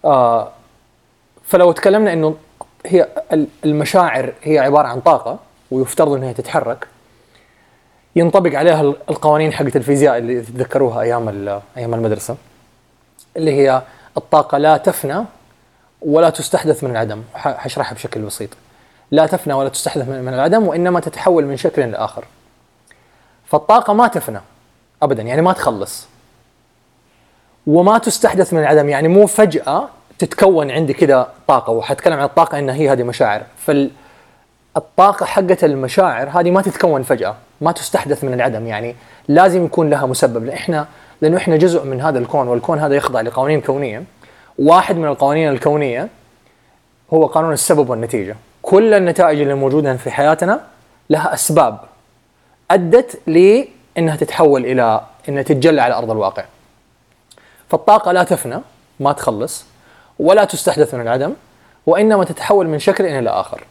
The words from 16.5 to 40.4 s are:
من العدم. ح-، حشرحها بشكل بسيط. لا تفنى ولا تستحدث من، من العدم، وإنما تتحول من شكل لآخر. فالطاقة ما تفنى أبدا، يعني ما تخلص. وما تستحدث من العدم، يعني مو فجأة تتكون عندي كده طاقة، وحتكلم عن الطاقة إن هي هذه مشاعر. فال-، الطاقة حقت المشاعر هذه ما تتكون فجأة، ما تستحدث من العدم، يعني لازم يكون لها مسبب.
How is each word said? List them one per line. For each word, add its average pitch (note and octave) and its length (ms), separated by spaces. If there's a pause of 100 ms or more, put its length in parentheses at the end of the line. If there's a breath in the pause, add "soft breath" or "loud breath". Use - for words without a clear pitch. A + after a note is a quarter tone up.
من B2 60
العدم. A2 320 (120)
ح-، - 140
حشرحها C3 460
بشكل A2 280
بسيط. G#2 280 (600 soft breath)
لا D3+ 160
تفنى D3+ 280
ولا C3+ 140
تستحدث C3 400
من، C3 140
من B2+ 120
العدم، F3+ 320
وإنما F3 340
تتحول E3 460
من C#3 100
شكل D3 260
لآخر. A2 420 (1200 soft breath)
فالطاقة A3 460
ما A3+ 160
تفنى A#2 320 (600)
أبدا، B2 200
يعني C3 200
ما F3+ 100
تخلص. - 540 (1600)
وما F3+ 320
تستحدث G3 540
من D#3+ 80
العدم، D3 280
يعني D3 200
مو G3 180
فجأة F3 640 (300)
تتكون E3 520
عندي C3+ 220
كده C3+ 340 (220)
طاقة، B2+ 220
وحتكلم C3+ 480
عن C#3 60
الطاقة D3+ 340
إن C#3 120
هي C#3 220
هذه B2+ 100
مشاعر. A2+ 400 (240)
فال-، C#3+ 240 (840 soft breath)
الطاقة F#3+ 500
حقت F3+ 380
المشاعر C3+ 640
هذه F3 220
ما F#3+ 120
تتكون E3+ 400
فجأة، A2+ 340 (240)
ما D#3+ 120
تستحدث - 520
من B2+ 100
العدم، A#2 320
يعني A2+ 300 (320 soft breath)
لازم F3 360
يكون D#3+ 260
لها C#3 160
مسبب. A#2+ 380